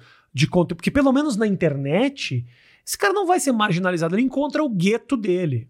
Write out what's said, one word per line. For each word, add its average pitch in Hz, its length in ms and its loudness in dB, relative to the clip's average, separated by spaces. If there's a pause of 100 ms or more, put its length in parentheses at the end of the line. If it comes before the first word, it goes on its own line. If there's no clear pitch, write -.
(340)
de 135 140 0
conteúdo, 180 300 0
porque - 120 -6
pelo 277 220 4
menos 277 260 2
na 220 80 0
internet, 160 960 0 (400)
esse - 140 -10
cara 403 160 2
não 392 140 0
vai 359 120 2
ser 277 120 -2
marginalizado, 180 640 0
ele 233 80 2
encontra 285 400 -2
o 294 60 -2
gueto 208 460 0
dele. 180 540 -2